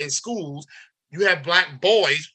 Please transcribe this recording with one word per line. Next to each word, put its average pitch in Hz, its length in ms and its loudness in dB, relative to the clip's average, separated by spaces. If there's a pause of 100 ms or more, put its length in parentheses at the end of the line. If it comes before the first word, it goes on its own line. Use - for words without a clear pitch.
in 147 100 -8
schools, 151 560 -8 (460)
you 170 160 -2
have 165 160 0
Black 165 360 0
boys 160 540 2